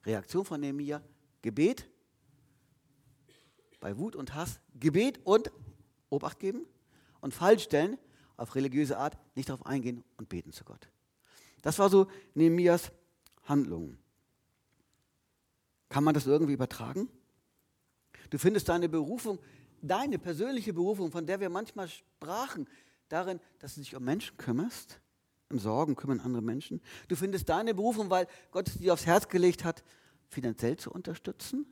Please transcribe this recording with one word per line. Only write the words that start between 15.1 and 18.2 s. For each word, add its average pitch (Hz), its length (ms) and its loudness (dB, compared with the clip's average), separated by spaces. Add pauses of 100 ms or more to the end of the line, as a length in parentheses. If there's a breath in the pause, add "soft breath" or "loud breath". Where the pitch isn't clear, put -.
Kann 139 120 2
man 151 120 6
das 139 120 2
irgendwie 143 280 4
übertragen? 127 540 -4 (1200 loud breath)